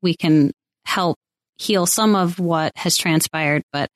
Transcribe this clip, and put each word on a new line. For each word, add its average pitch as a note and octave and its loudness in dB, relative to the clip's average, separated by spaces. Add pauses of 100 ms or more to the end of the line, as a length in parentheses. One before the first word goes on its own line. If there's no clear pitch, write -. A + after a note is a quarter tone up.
we F3 0
can D#3 2 (340)
help F3 -2 (400)
heal F#3+ 0
some G#3+ 2
of F3 0
what E3 0
has - -2
transpired, D#3+ 0 (100)
but C#3+ -4